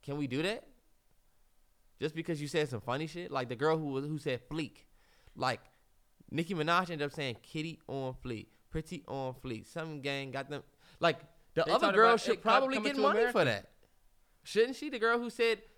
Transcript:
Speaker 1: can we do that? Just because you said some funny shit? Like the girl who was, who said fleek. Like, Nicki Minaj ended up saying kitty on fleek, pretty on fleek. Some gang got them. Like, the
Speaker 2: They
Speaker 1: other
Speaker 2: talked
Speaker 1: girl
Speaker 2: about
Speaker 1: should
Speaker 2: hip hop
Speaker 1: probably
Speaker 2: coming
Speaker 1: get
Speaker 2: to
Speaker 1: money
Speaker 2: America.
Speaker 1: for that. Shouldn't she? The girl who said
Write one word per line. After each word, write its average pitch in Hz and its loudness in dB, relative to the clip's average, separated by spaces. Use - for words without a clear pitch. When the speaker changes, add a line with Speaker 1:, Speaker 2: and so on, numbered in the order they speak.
Speaker 1:
can 139 -8
we 147 -2
do 131 -2
that? 202 -4
Just 151 -4
because 160 -6
you 147 -6
said 151 0
some 123 -6
funny 135 -4
shit? 175 -10
Like 131 -4
the 123 -6
girl 156 2
who 156 -2
was, 135 -4
who 156 -6
said 131 -4
fleek. 151 -8
Like, 127 -2
Nicki 165 -4
Minaj 170 2
ended 156 -4
up 143 -4
saying 135 -4
kitty 160 -8
on 131 -6
fleek, 117 -8
pretty 160 -8
on 131 -6
fleek. 113 -8
Some 160 -10
gang 139 -6
got 135 -8
them. 147 -8
Like, 170 4
the 165 2
Speaker 2:
They 170 2
Speaker 1:
other 233 6
Speaker 2:
talked 190 4
Speaker 1:
girl 226 10
Speaker 2:
about 226 6
Speaker 1:
should 226 0
Speaker 2:
hip - -14
hop 226 6
Speaker 1:
probably 262 0
Speaker 2:
coming 240 0
Speaker 1:
get 277 -2
Speaker 2:
to 214 2
Speaker 1:
money 214 6
Speaker 2:
America. 233 2
Speaker 1:
for 175 6
that. 107 -2
Shouldn't 240 2
she? 294 -8
The 254 -6
girl 226 2
who 240 -4
said 226 0